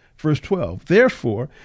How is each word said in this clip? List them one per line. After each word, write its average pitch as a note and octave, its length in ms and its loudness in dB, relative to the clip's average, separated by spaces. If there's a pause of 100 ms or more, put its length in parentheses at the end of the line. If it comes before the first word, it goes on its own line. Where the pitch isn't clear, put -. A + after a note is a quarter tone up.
(180)
Verse D3+ 220 0
twelve, F#2 460 -4
"Therefore, D3 640 2 (160)